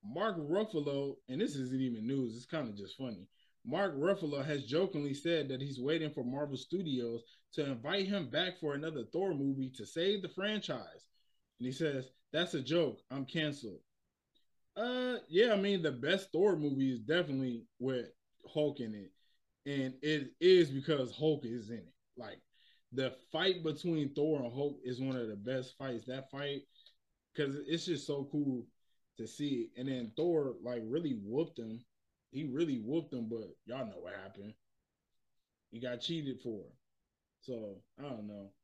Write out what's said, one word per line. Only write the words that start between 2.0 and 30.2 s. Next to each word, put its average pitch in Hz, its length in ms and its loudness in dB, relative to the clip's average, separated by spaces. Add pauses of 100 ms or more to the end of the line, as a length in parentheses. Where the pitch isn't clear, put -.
news, 127 300 0
it's 120 100 -14
kinda 135 280 -4
just 101 240 -10
funny. 110 300 -6 (360)
Mark 165 320 0
Ruffalo 143 500 2
has 143 220 -2
jokingly 147 480 2
said 160 320 0
that 131 140 -4
he's 135 180 -6
waiting 151 320 0
for 139 120 -4
Marvel 139 340 -2
Studios 127 680 -2 (300)
to 151 120 0
invite 143 400 0
him 190 240 0
back 175 300 -2
for 147 160 -2
another 147 300 -4
Thor 180 280 0
movie 135 380 0
to 110 140 -12
save 196 360 0
the 170 80 -6
franchise. 190 800 -4 (520)
And 123 60 -4
he 127 60 -2
says, 139 400 -2 (200)
"That's 170 220 0
a 156 80 0
joke. 143 480 2
I'm 135 160 -4
canceled." 135 560 -2 (920)
Uh, 247 440 0 (100)
yeah, 214 240 8
I - 20 6
mean, 196 260 4
the 156 100 4
best 143 400 0
Thor 185 240 6
movie 135 360 4
is 123 80 -2
definitely 135 680 2 (140)
with 123 340 -2 (320)
Hulk 147 360 2
in 110 120 -4
it. 101 180 -10 (540)
And 135 380 -2
it 147 360 0
is 175 300 10
because 135 460 0
Hulk 151 300 2
is 113 260 -4
in 117 60 -6
it. 87 160 -14 (240)
Like, 107 240 -12 (500)
the 127 260 0 (140)
fight 175 320 2
between 156 500 0
Thor 147 300 4
and 120 100 -2
Hulk 143 300 -2
is 123 180 -4
one 131 140 0
of 120 140 -2
the 107 60 -6
best 127 420 -4
fights. 120 280 -6
That 131 240 -8
fight, 143 380 -6 (680)
'cause 139 220 0
it's 156 300 -2
just 160 200 0
so 143 200 -2
cool 139 420 0 (480)
to 113 100 -8
see 135 380 0
it. 113 140 -6
And 127 100 -4
then 123 240 -2
Thor, 147 480 2